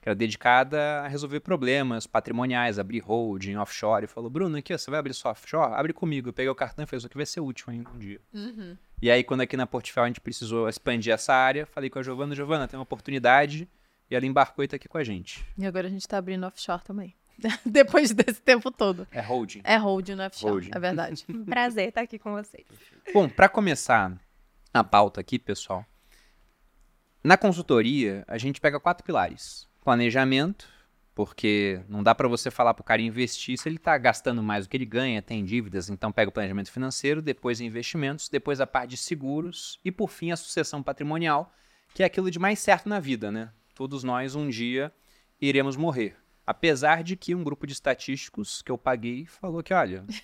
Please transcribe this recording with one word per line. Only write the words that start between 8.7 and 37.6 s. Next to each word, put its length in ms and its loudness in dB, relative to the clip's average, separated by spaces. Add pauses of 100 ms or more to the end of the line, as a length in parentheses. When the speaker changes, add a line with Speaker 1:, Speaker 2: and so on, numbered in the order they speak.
Speaker 1:
E 80 4
aí, 140 8
quando 160 -2
aqui 160 -2
na 100 -2
Portfel 380 -2
a 20 2
gente 140 -6
precisou 480 -2
expandir 440 -2
essa 220 2
área, 320 4
falei 240 -8
com 80 -10
a 40 -6
Giovana, 320 -6
"Giovana, 340 -2
tem 100 -12
uma 60 -8
oportunidade", 840 4 (400)
e 60 -4
ela 100 2
embarcou 400 2
e 40 -4
tá 80 -8
aqui 120 -12
com 100 -8
a 60 -2
gente. 400 -8 (140)
Speaker 2:
E 80 -4
agora 220 -4
a 20 -6
gente 160 -8
tá 100 -6
abrindo 300 -4
offshore 380 -8
também. 320 -12 (220)
<laughs> 280 -4
Depois 460 6
desse 280 2
tempo 300 4
todo. 400 0
Speaker 1:
É 100 -6
holding. 440 -4
Speaker 2:
É 120 4
holding 380 0
no 100 -6
offshore, 280 -2
Speaker 1:
Holding. 200 -4
Speaker 2:
é 60 -6
verdade. 480 -4
Speaker 3:
<laughs> 20 -16
Um 160 -8
prazer 460 0
tá 120 -4
aqui 180 -10
com 120 -8
vocês. 320 -10 (480)
Speaker 1:
Bom, 160 8
pra 200 8
começar 640 4 (600)
a 120 4
pauta 360 6
aqui, 200 -4
pessoal, 440 -6 (1400)
na 140 8
consultoria, 880 2
a 120 -6
gente 220 -4
pega 200 2
quatro 240 0
pilares. 640 -4 (180)
Planejamento, 840 2 (460)
porque 760 0
não 140 -6
dá 120 8
pra 140 2
você 220 -2
falar 240 4
pro 100 -10
cara 180 2
investir 560 -4
se 100 -6
ele 100 -4
tá 200 2
gastando 440 2
mais 240 -2
do 40 -18
que 60 -6
ele 100 -4
ganha, 340 -2
tem 240 -6
dívidas, 460 -4
então 220 -4
pega 160 4
o 40 -6
planejamento 380 -4
financeiro, 500 -2
depois 400 -2